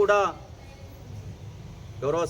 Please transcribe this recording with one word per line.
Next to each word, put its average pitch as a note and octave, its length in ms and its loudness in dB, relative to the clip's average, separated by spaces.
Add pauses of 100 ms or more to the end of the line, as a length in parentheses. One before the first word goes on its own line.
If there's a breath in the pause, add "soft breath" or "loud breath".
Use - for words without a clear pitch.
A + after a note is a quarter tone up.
కూడా G3+ 180 8 (1800)
గౌరవ D#3+ 260 4